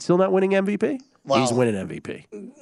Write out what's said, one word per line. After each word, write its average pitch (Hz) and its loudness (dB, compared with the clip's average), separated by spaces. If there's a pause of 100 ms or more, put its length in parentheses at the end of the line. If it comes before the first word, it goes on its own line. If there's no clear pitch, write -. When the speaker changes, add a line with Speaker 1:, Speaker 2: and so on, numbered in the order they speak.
Speaker 1:
still 175 4
not 190 2
winning 190 2
M 196 2
V 202 -2
P? 262 -2 (240)
Speaker 2:
Well, 135 2
Speaker 1:
He's 123 2
winning 120 2
M 95 -4
V 80 -10
P. - -14 (360)